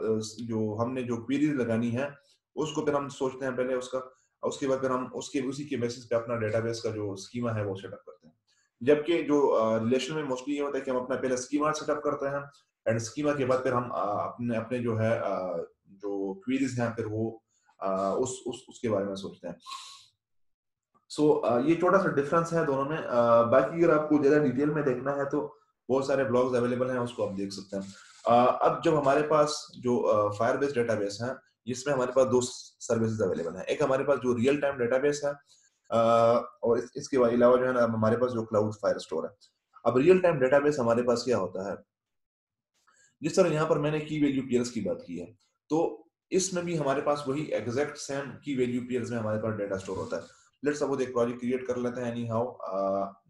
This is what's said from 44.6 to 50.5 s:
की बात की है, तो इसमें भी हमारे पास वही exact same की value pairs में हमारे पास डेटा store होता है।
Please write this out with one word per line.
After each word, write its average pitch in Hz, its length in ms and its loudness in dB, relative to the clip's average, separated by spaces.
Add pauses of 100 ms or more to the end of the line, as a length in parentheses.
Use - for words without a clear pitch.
की 110 120 -4
बात 90 260 -4
की 87 120 -10
है, 87 60 -10 (440)
तो - 400 -2 (220)
इसमें 180 340 0
भी 170 100 -4
हमारे 139 260 0
पास 147 260 0
वही 143 180 -2
exact 123 520 -2
same 139 340 -8
की 135 240 -8
value 123 260 0
pairs 120 300 -4
में 120 60 -4
हमारे 107 220 -2
पास 110 140 -2
डेटा 101 240 -4
store 95 200 -8
होता 85 200 -6
है। 82 60 -8 (420)